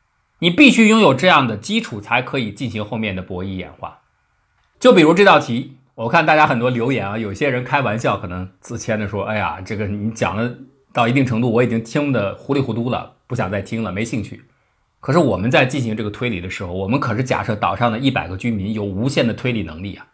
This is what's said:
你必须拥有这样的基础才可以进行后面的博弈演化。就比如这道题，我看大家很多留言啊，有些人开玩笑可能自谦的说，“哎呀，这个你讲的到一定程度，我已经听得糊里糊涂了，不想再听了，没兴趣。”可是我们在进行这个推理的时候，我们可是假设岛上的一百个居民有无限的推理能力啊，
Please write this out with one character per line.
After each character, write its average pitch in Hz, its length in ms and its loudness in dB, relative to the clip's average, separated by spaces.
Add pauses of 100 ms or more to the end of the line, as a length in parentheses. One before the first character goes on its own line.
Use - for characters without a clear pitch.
(400)
你 170 100 0
必 240 220 6
须 220 160 6
拥 220 120 6
有 175 140 6
这 151 140 2
样 151 200 6
的 110 80 -4
基 196 240 -4
础 113 220 -8
才 120 200 -2
可 135 180 -6
以 110 120 -4
进 117 180 -8
行 104 140 -6
后 113 140 -8
面 107 180 -4
的 92 60 -6
博 92 220 -8
弈 95 120 -8
演 85 160 -10
化。 - 280 -16 (800)
就 247 120 8
比 190 100 8
如 156 120 8
这 196 100 4
道 180 160 8
题， - 380 -4 (180)
我 117 140 -6
看 165 160 4
大 156 100 4
家 151 100 6
很 135 140 0
多 123 100 2
留 127 220 0
言 107 160 -2
啊， 104 100 -6
有 107 160 -6
些 143 160 0
人 123 140 -2
开 139 180 0
玩 117 160 0
笑 113 200 0
可 98 100 -10
能 90 220 -8 (100)
自 - 180 -12
谦 107 220 -4
的 104 80 -4
说 101 200 -4
，“哎 107 100 -4
呀， 90 240 -4
这 98 160 -8
个 104 100 -4
你 104 240 -4
讲 98 240 -2
的 120 220 -4 (340)
到 120 160 0
一 120 60 0
定 139 120 2
程 110 160 -2
度， 123 100 0
我 117 120 4
已 123 40 2
经 113 160 0
听 147 280 -2
得 101 240 -2
糊 - 180 -6
里 139 60 2
糊 120 140 -2
涂 117 160 -4
了， 87 260 -6 (120)
不 127 80 -6
想 104 140 -4
再 101 120 -2
听 113 200 -6
了， 101 100 -4
没 98 120 -4
兴 117 180 -4
趣。” - 220 -14 (560)
可 - 140 -4
是 170 60 6
我 120 180 2
们 104 140 0
在 147 140 4
进 135 140 -4
行 113 160 -2
这 110 80 -6
个 104 60 -4
推 123 200 -6
理 92 120 -6
的 90 80 -10
时 - 140 -10
候， 87 100 -8
我 95 140 -4
们 127 120 0
可 143 160 -2
是 127 80 -2
假 127 200 -2
设 107 120 -4
岛 98 200 -2
上 117 160 0
的 110 80 -4
一 135 100 0
百 85 180 -2
个 92 80 -10
居 117 160 -4
民 104 220 -4
有 107 100 -4
无 101 240 -4
限 135 200 0
的 110 60 0
推 127 180 -4
理 110 120 -4
能 82 200 -10
力 95 120 -10
啊， - 180 -20